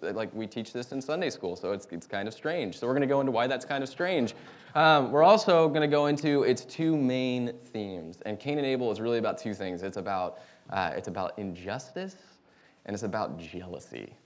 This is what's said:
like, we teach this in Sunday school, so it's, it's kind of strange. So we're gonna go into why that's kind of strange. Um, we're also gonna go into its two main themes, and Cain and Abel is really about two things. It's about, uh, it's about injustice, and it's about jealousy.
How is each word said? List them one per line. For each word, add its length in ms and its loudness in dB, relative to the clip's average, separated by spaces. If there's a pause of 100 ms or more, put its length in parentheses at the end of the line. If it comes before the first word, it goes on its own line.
like, 320 -4
we 120 -6
teach 280 -10
this 180 -8
in 100 -6
Sunday 280 -4
school, 260 -6
so 160 -6
it's, 200 -6
it's 140 -12
kind 220 -6
of 60 -10
strange. 440 -6
So 80 -6
we're 100 2
gonna 120 2
go 140 2
into 100 0
why 160 2
that's 160 -2
kind 180 -4
of 80 -6
strange. 460 0 (400)
Um, 340 6
we're 140 6
also 460 8
gonna 180 2
go 200 4
into 360 2
its 220 2
two 320 0
main 560 0 (140)
themes, 580 -8
and 120 -6
Cain 200 -4
and 100 0
Abel 240 0
is 80 -4
really 200 0
about 180 -2
two 160 -6
things. 300 -6
It's 120 -6
about, 440 -4 (300)
uh, 280 -2
it's 100 -8
about 320 -6
injustice, 760 -8 (680)
and 100 -8
it's 80 -8
about 340 -4
jealousy. 760 -12 (100)